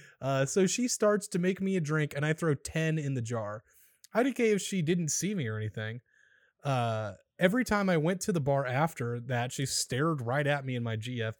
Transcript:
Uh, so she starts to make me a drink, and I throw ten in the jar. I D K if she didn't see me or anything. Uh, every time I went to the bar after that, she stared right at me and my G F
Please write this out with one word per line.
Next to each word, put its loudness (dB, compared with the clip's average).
Uh, 2
so 4
she 0
starts 2
to -2
make 0
me 0
a 2
drink, 0
and 0
I 2
throw 2
ten 0
in -2
the 0
jar. -4
I 4
D 2
K 4
if 2
she -2
didn't 0
see -2
me -2
or -4
anything. -6
Uh, 0
every 4
time 2
I 4
went 0
to 0
the 0
bar 2
after -2
that, -2
she -2
stared 0
right 0
at 0
me -4
and -2
my -2
G -6
F -4